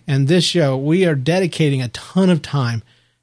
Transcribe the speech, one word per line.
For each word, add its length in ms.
and 220
this 160
show, 340
we 260
are 100
dedicating 680
a 60
ton 420
of 100
time 420